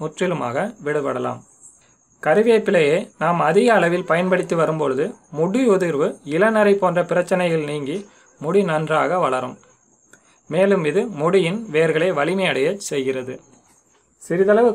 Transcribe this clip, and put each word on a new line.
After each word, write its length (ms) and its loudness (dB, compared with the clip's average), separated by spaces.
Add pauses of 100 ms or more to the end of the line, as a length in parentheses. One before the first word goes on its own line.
முற்றிலுமாக 640 -4 (200)
விடுபடலாம். 560 -4 (840)
கறிவேப்பிலையை 760 4 (240)
நாம் 160 0 (100)
அதிக 280 4
அளவில் 340 0
பயன்படுத்தி 500 0
வரும்பொழுது 440 -2 (320)
முடி 240 0 (120)
உதிர்வு, 340 0 (280)
இளநரை 460 2
போன்ற 180 0 (100)
பிரச்சனைகள் 600 -2
நீங்கி 260 -6 (440)
முடி 280 0
நன்றாக 540 0
வளரும். 320 -2 (920)
மேலும் 420 2
இது 100 0 (200)
முடியின் 380 2 (140)
வேர்களை 360 2 (100)
வலிமையடைய 500 0 (200)
செய்கிறது. 460 -4 (840)
சிறிதளவு 540 2